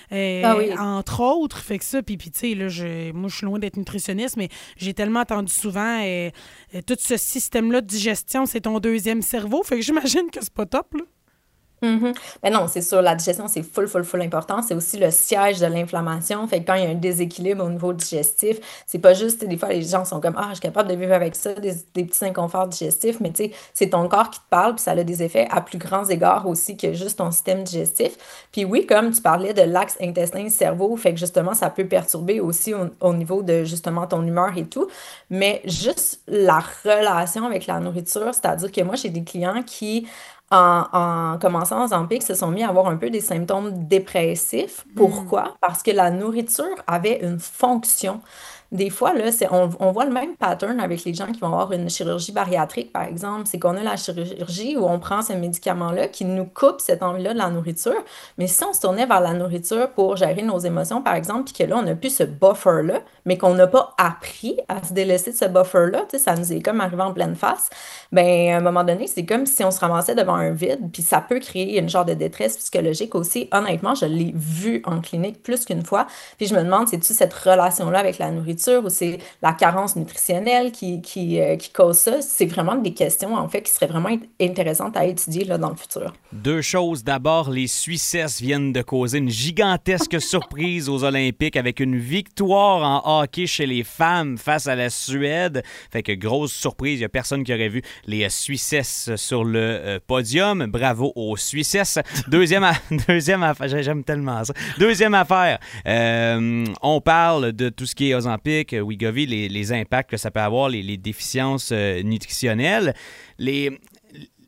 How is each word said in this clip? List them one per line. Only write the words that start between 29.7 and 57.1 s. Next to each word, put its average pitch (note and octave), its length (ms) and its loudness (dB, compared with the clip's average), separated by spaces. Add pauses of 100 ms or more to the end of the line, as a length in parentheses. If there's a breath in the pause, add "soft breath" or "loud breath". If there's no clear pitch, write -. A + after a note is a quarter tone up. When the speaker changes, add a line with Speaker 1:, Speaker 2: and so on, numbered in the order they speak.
Speaker 2:
intestin-cerveau, F3+ 960 0
fait F#3+ 180 2
que E3 40 -4
justement, F3 360 0
ça F#3+ 140 0
peut F#3+ 200 -2
perturber F3+ 500 0
aussi F3 360 -2
au, F3+ 160 -4 (100)
au F3+ 120 4
niveau E3+ 300 0
de, E3 220 2
justement, E3+ 420 -4
ton E3 180 -2
humeur F3 320 0
et E3 100 -4
tout. D4 200 -2 (440 loud breath)
Mais G3 340 0
juste F#3 640 -2
la F3 340 4 (220)
relation G#3 600 2
avec A#3 220 -4
la E3+ 140 -2
nourriture, F3 520 -4
c'est-à-dire F3+ 380 0
que F#3+ 120 0
moi, F#3 120 0
j'ai A3+ 160 -4
des E3 140 -4
clients F#3 420 -4
qui, A3+ 400 -4 (480 loud breath)
en, F3 380 8
en E3+ 460 0
commençant F3 440 0
Ozempic, F#3+ 400 0
se F#3 120 -4
sont F3+ 160 -2
mis G3+ 120 -2
à A3+ 60 0
avoir F#3 200 4
un D#3+ 100 2
peu A#3 100 -4
des A3 140 -2
symptômes F3+ 640 -2
dépressifs. F#3+ 960 0
Speaker 1:
Hmm. - 120 -20
Speaker 2:
Pourquoi ? F#3+ 640 2
Parce F3 200 0
que A3 80 2
la F#3 200 4
nourriture A3+ 640 -2 (100)
avait F3+ 380 0
une F3 140 -4
fonction. A3+ 840 0 (500 loud breath)
Des G3 180 0
fois, B3 240 2
là, A3+ 200 2
c'est, F#3+ 200 0
on, F3+ 160 4 (120)
on F#3+ 120 4
voit A#3+ 140 2
le C4 60 0
même C#4+ 220 -2
pattern G3+ 460 -2
avec E3+ 240 -4
les F3 80 -4
gens F#3+ 140 -6
qui A3+ 140 -8
vont - 80 -2
avoir F#3 240 0
une F3 180 -2
chirurgie F3 420 -4
bariatrique, F3+ 580 -2
par F3 120 -4
exemple. G3 420 -8
C'est F#3+ 140 -6
qu'on F3 180 0
a G#3 60 -6
la G#3+ 140 -2
chirurgie F3+ 800 -6
où F#3+ 80 2
on F3 120 2
prend G3 220 -2
ce A3 140 -4
médicament-là F3 760 -2
qui G3 160 -8
nous F#3 220 -2
coupe - 340 2
cette F3 220 0
envie-là F#3 320 -2